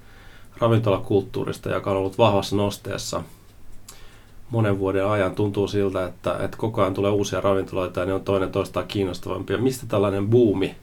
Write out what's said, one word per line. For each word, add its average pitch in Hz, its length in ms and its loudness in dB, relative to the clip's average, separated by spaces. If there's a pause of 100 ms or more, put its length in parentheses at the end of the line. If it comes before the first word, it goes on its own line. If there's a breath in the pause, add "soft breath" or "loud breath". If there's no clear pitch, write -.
(580 loud breath)
ravintolakulttuurista, 104 1120 0
joka 92 220 -2
on 95 60 2
ollut 98 200 -2
vahvassa 101 380 4
nosteessa 101 680 -4 (1300 loud breath)
monen 107 300 2
vuoden 95 280 0
ajan. 98 280 0
Tuntuu 101 320 0
siltä, 95 380 0
että, 90 340 -4
että 98 180 -6
koko 110 240 -2
ajan 95 120 2
tulee 98 180 2
uusia 98 300 0
ravintoloita 92 580 0
ja 90 60 0
ne 95 80 0
on 95 100 -2
toinen 95 280 0
toistaan 92 360 -2
kiinnostavampia. 95 720 -2
Mistä 127 300 0
tällainen 101 420 2
buumi 104 540 4